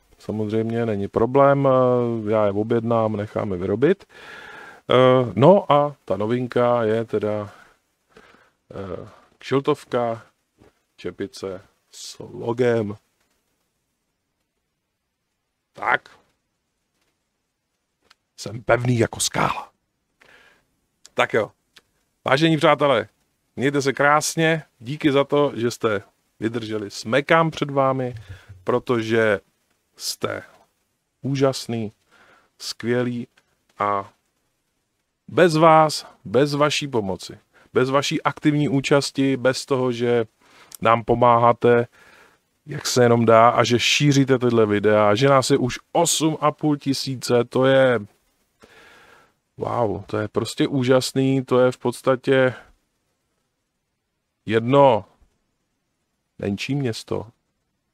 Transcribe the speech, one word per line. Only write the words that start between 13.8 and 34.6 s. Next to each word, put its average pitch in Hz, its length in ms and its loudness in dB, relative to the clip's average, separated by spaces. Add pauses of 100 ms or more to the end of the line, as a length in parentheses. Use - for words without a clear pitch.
Tak. 110 280 -4 (2250)
Jsem 110 240 -14
pevný 123 380 0
jako - 200 -2
skála. - 520 -4 (1400)
Tak 123 200 -2
jo. 107 180 -2 (760)
Vážení 156 320 2
přátelé, 139 500 2 (480)
mějte 139 260 -2
se 131 120 -2
krásně, 151 720 0 (160)
díky 143 320 -2
za 139 120 2
to, 143 320 0
že 113 160 -2
jste 107 300 -2 (380)
vydrželi, 110 520 -8
smekám 151 600 0
před 147 200 -8
vámi, 131 440 -2 (480)
protože 113 760 0 (580)
jste - 460 -10 (800)
úžasný, 127 720 -4 (680)
skvělý 120 680 -4 (500)
a 101 340 -4 (1160)